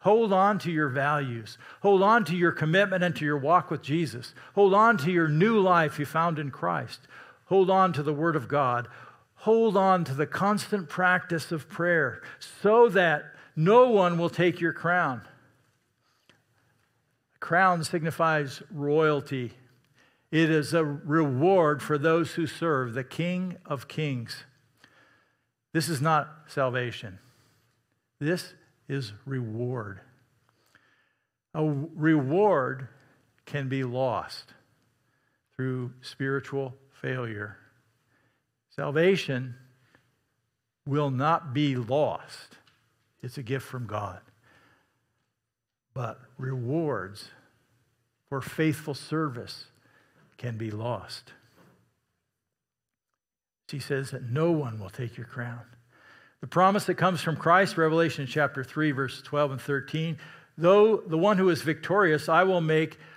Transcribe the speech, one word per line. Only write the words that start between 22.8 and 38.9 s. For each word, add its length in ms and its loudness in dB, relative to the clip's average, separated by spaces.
the 100 -6
King 600 -6
of 220 -8
Kings. 560 -6
This 160 -2
is 120 -2
not 280 2
salvation. 720 -4
This 340 -6
is 260 -8
reward. 760 -8
A 60 -2
w-, 340 -2
reward 920 2
can 220 -8
be 140 -4
lost 720 -6
through 460 -6
spiritual 720 -6
failure. 640 -10
Salvation 800 -2